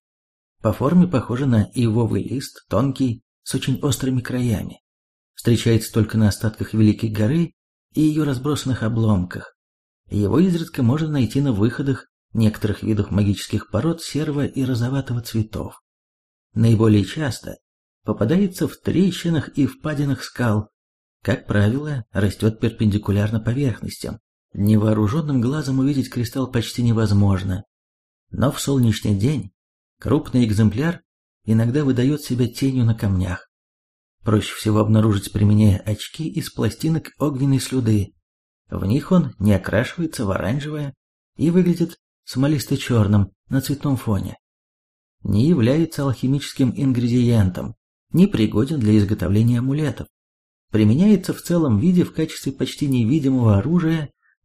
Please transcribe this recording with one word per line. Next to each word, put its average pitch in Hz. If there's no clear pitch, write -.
По 110
форме 175
похоже 131
на 110
ивовый 113
лист, -
тонкий, 127
с -
очень 131
острыми 131
краями. 120
Встречается 113
только 110
на 110
остатках -
Великой 107
горы 113
и 151
ее 151
разбросанных 131
обломках. 107
Его 104
изредка 165
можно 151
найти 139
на 139
выходах 110
некоторых 107
видов 110
магических 104
пород 156
серого 143
и 135
розоватого 127
цветов. -
Наиболее 110
часто -
попадается 160
в -
трещинах 170
и 143
впадинах 143
скал. 107
Как -
правило, 123
растет 104
перпендикулярно 104
поверхностям. 120
Невооруженным 107
глазом 135
увидеть 135
кристалл 123
почти 120
невозможно. 101
Но 120
в -
солнечный 117
день 110
крупный 127
экземпляр 113
иногда 117
выдает 135
себя 123
тенью 131
на 113
камнях. 92
Проще 107
всего 107
обнаружить, 107
применяя 104
очки -
из -
пластинок 139
огненной 135
слюды. 110
В 85
них 131
он 156
не 101
окрашивается 117
в 95
оранжевое 143
и 151
выглядит 175
смолисто-черным 120
на 135
цветном 139
фоне. 95
Не 104
является 147
алхимическим 131
ингредиентом, 120
не 180
пригоден 139
для 107
изготовления 104
амулетов. 139
Применяется 135
в -
целом 151
виде 175
в -
качестве 156
почти -
невидимого 127
оружия 160